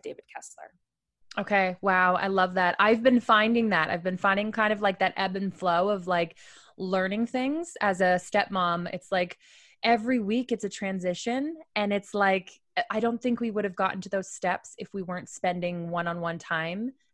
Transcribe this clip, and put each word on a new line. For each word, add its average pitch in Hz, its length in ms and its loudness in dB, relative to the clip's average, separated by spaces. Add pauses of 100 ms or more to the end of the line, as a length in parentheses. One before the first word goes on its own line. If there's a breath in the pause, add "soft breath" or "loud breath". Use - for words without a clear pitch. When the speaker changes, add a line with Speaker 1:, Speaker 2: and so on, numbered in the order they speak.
Speaker 1:
David - 220 -14 (100)
Kessler. - 380 -20 (640)
Speaker 2:
Okay. 190 420 0
Wow. 185 360 4
I 196 120 0
love 185 280 2
that. 180 220 2
I've 220 260 4
been 247 180 6
finding 226 480 4
that. 165 200 2
I've 170 140 -4
been 185 140 -2
finding 202 340 0
kind 214 220 2
of 208 80 -8
like 196 180 2
that 185 160 2
ebb 190 220 -2
and 190 180 -4
flow 180 320 2
of, 196 180 -2
like, 175 300 0 (420 loud breath)
learning 190 500 -2
things 277 520 -4
as 190 220 2
a 180 180 4
stepmom. 180 720 -2
It's - 200 -10
like 180 240 0 (440 soft breath)
every 233 380 2
week 226 320 -2
it's 226 140 -4
a 196 40 -4
transition. 196 840 -4 (180)
And 202 200 0
it's 202 200 -4
like, 190 380 2 (380)
I 214 100 -2
don't 233 220 -2
think 240 180 0
we 233 100 -2
would 208 140 -2
have 190 140 -4
gotten 190 240 -2
to 185 80 -12
those 190 200 -4
steps - 480 -4
if - 160 -14
we 196 100 -6
weren't 180 260 -10
spending 175 600 -4
one-on-one 170 480 -4
time 170 540 -4 (220)